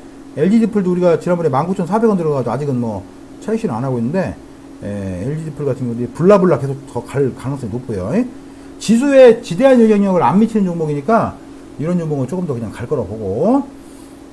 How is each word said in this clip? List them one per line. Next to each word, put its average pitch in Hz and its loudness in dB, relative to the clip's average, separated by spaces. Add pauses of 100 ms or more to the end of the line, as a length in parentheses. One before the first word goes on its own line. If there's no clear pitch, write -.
(360)
엘지 190 4
디플도 208 0
우리가 175 2
지난번에 170 0
만 135 0
구천사백 190 0
원 196 2
들어가가지고 143 -2
아직은 135 -2
뭐, 107 -6 (380)
차익실은 214 -4
안 113 -4
하고 131 -2
있는데, 143 -4 (460)
예, 98 -8
엘지 156 -6
디플 147 -8
같은 123 -4
경우도 117 -6
블라블라 180 4
계속 135 -6 (160)
더 120 -8
갈 131 -2
가능성이 127 -8
높고요. 110 -6
예? 247 0 (520)
지수에 247 6
지대한 226 4
영향을 196 2
안 135 4
미치는 220 2
종목이니까 156 0 (440)
이런 175 -2
종목은 147 -4
조금 180 -6
더 143 -4
그냥 113 -6
갈 120 -10
거라고 123 -4
보고, 113 -2 (680)